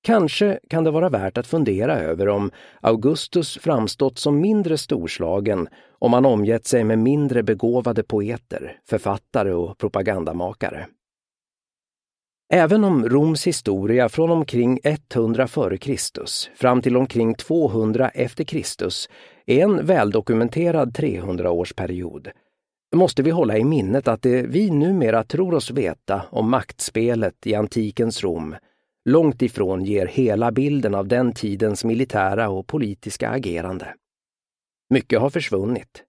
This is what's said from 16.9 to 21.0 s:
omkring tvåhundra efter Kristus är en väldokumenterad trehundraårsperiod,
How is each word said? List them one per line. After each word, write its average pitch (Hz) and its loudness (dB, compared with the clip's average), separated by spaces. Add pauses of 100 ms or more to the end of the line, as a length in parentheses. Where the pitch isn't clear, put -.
omkring 117 0
tvåhundra 120 0
efter 123 -4
Kristus - -6 (360)
är 139 4
en 190 2
väldokumenterad 120 2
trehundraårsperiod, 90 -4 (680)